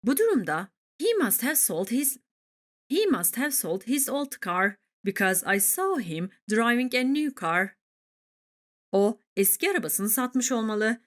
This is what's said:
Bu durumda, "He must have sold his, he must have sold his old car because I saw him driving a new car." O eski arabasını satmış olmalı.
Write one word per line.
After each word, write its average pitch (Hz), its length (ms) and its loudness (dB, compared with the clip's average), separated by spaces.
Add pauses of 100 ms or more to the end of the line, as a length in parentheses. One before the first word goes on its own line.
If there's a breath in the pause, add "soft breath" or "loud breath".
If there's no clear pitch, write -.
Bu 269 140 2
durumda, 196 540 2 (280)
"He 440 140 2 (100)
must 214 200 0
have 294 120 0
sold 190 360 0
his, 269 260 0 (720)
he 381 160 2
must 202 320 0
have 277 140 0
sold 190 360 -2
his 269 220 0
old 277 220 -4 (120)
car 190 320 0 (300)
because 190 500 0
I 202 40 0
saw 359 440 0
him 165 260 -6 (200 soft breath)
driving 240 460 2
a 254 80 2
new 285 380 0
car." 180 340 0 (1160)
O 202 280 2 (160)
eski 254 360 2
arabasını 214 380 -2
satmış 254 420 -2
olmalı. 220 560 -2